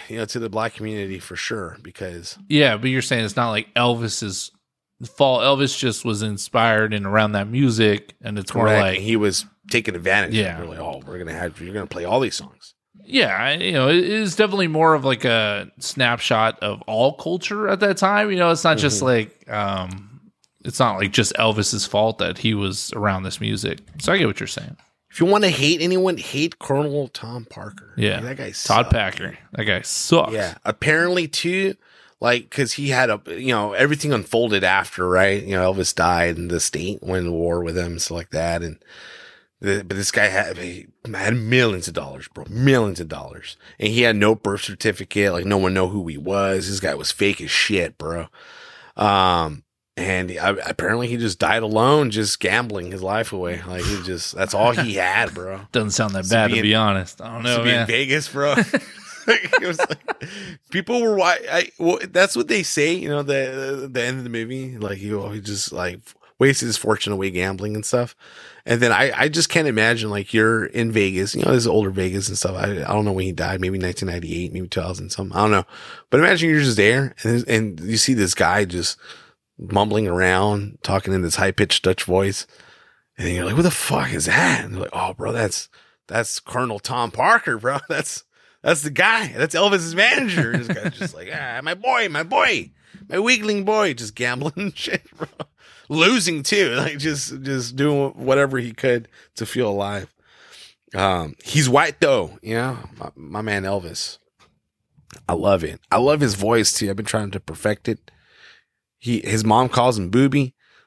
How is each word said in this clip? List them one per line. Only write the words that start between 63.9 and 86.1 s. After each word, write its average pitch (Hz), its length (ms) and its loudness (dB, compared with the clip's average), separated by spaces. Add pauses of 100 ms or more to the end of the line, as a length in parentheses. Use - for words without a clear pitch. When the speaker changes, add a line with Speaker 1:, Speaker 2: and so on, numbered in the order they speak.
Speaker 1:
end 127 140 -2
of 123 80 -8
the 120 40 -8
movie. 123 480 -8
Like, 101 200 -6
he, 104 200 -4
he 101 220 -6
just, 101 320 -8
like, 90 300 -6 (380)
wasted 139 260 4
his 113 100 -2
fortune 107 380 0
away 98 180 -2
gambling 95 440 -4
and 107 100 -8
stuff. 123 320 -2 (480)
And 120 160 2
then 120 100 6
I, 123 260 4
I 147 120 2
just 160 180 0
can't 160 220 2
imagine, 110 400 2
like, 101 240 -4
you're 110 320 4
in 117 260 -2
Vegas, 98 440 0
you - 60 0
know, - 120 4
this 127 100 6
is 117 40 0
older 101 220 2
Vegas 95 380 -2
and 101 100 -6
stuff. 95 200 -2
I, 101 140 -4 (120)
I 92 100 -4
don't 104 120 2
know 101 80 0
when 95 100 -2
he 92 80 -4
died, 92 300 -4
maybe 92 160 -2
nineteen 92 320 -4
ninety-eight, 85 420 -6
maybe 90 160 -8
two - 140 -6
thousand 92 300 -8
something. 95 260 -8
I - 20 0
don't 107 120 4
know. 101 120 4 (460)
But 135 100 6
imagine 170 300 4
you're 151 100 4
just 131 160 4
there 120 480 4
and, 117 240 0
and 107 320 0
you 101 160 -4
see 131 180 4
this 101 200 2
guy 95 320 2
just 87 320 -4 (600)
mumbling 104 480 0
around, 95 800 2
talking 98 300 0
in 92 80 2
this 85 160 -2
high-pitched 95 440 2
Dutch - 220 0
voice. 98 420 0 (720)
And 90 120 -4
you're 87 160 -2
like, 101 100 -2
"What 170 80 4
the 175 80 4
fuck - 400 -2
is - 140 -2
that?" - 400 2
And - 80 -10
they're 92 80 -6
like, - 100 -6
"Oh, - 220 -4
bro, 110 180 -6
that's, 117 380 -2 (400)
that's 110 320 -4